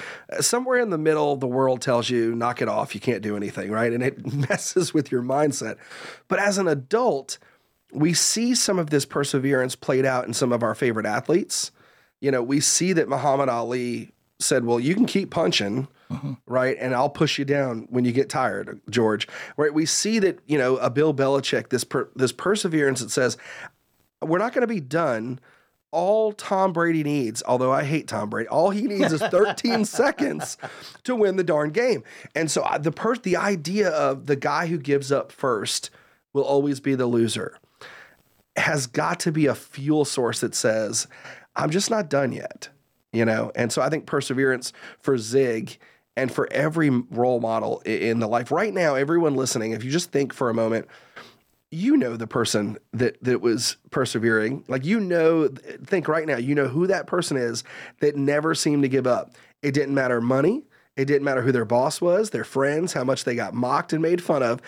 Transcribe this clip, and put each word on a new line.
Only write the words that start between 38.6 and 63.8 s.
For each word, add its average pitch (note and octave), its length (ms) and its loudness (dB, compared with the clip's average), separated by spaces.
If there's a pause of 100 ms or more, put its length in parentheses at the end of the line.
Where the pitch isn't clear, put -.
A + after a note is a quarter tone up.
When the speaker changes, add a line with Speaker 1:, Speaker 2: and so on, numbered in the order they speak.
Speaker 1:
got D#3+ 340 -2
to E3+ 120 0
be D3+ 140 2
a B2 80 2
fuel C#3+ 500 0
source A#2+ 360 -2
that A#2+ 140 -2
says, A2 520 0 (500)
"I'm D3+ 140 0
just F#3 200 0
not G#3+ 180 0
done C#3 240 0
yet," - 360 -12 (440)
you A2+ 120 2
know? A2+ 300 0
And A#2+ 180 -2
so C#3+ 100 0
I C3 60 0
think D3+ 180 -4
perseverance C3+ 680 0 (280)
for C3+ 180 2
Zig A2+ 600 0 (380)
and B2+ 160 0
for - 200 -2
every D#3 380 2
role B2 500 0
model A2+ 460 -2
i-, - 40 -2
in A2 300 0
the A2 80 -2
life. A#2+ 220 -2
Right G3 220 0
now, E3+ 220 2
everyone D3 400 2
listening, B2 380 -2
if A2+ 120 -6
you B2+ 60 -6
just E3+ 220 -2
think C#3 200 0
for B2 180 -2
a A2+ 40 -2
moment, A2+ 320 -2 (880)
you A#3 220 2
know A#2+ 200 0
the A2+ 100 -6
person G#2+ 520 0 (140)
that, A#2 300 -2
that B2 180 2
was A#2 360 0 (140)
persevering. A#2 800 0
Like, C3 160 -4
you G#3+ 160 0
know, E3 480 4
think C3+ 580 -4
right D#3 200 0
now, C#3+ 100 0
you B2+ 180 0
know C#3 140 2
who D#3+ 180 0
that F3+ 220 0
person E3+ 280 0
is A#2+ 280 -2 (340)
that D3 180 2
never D3 380 2
seemed D3 300 2
to C3 40 4
give C3 200 2
up. G#2 240 0 (280)
It C#3+ 120 -2
didn't C#3 220 0
matter B2 260 2
money. C#3 420 2 (340)
It C3+ 100 0
didn't C#3 180 2
matter C3 180 0
who C3 80 2
their A#2+ 140 2
boss B2 360 0
was, F#3 300 2
their A2 140 -4
friends, D3 480 0
how C#3 100 -2
much C3 220 -2
they B2 100 -2
got G#2 200 -4
mocked B2+ 380 0